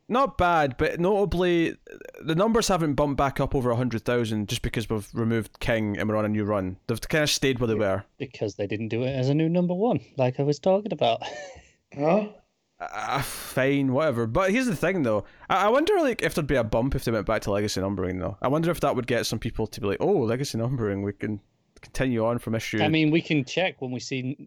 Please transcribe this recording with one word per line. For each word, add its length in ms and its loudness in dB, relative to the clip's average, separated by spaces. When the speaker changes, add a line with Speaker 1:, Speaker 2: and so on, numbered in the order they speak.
Speaker 1:
Not 300 0
bad, 380 2
but 240 0
notably, 760 2
the 140 -2
numbers 320 4
haven't 260 2
bumped 220 2
back 240 0
up 140 0
over 160 2
a 60 2
hundred 280 -2
thousand 440 0
just 140 -4
because 260 -4
we've 260 -4
removed 440 -2
King 400 0
and 100 -2
we're 80 0
on 100 0
a 20 -2
new 160 0
run. 320 -2
They've 220 -6
kinda 180 2
stayed 320 0
where 100 0
they 60 2
Speaker 2:
Yeah. 40 2
Speaker 1:
were. 80 -6
Speaker 3:
Because 380 -8
they 120 -4
didn't 200 -6
do 160 -2
it 60 -2
as 200 0
a 40 2
new 140 2
number 260 0
one, 260 0
like 200 2
I 60 0
was 140 0
talking 340 0
about. 340 0
<laughs> 60 -10
Speaker 2:
Huh? 360 2
Speaker 1:
Uh, 420 -4
fine, 720 0
whatever. 360 0
But 240 2
here's 140 2
the 100 0
thing, 260 0
though. 220 2
I, 160 4
I 40 4
wonder, 300 4
like, 220 0
if 120 0
there'd 120 0
be 80 2
a 80 4
bump 320 0
if 100 -4
they 60 0
went 160 0
back 160 0
to 80 -2
legacy 300 0
numbering, 400 -2
though. 200 -6
I 60 0
wonder 240 2
if 100 -4
that 140 2
would 140 -2
get 180 0
some 140 -4
people 260 -4
to 140 -12
be 80 -2
like, 120 0
"Oh, 200 2
legacy 360 -2
numbering, 460 -2
we 100 -2
can 280 -6
continue 440 -2
on 140 0
from 160 -4
issue." 260 -2
Speaker 3:
I 80 4
mean, 220 4
we 120 4
can 220 0
check 380 -4
when 80 -6
we 80 -4
see 400 -6
n-, 80 -18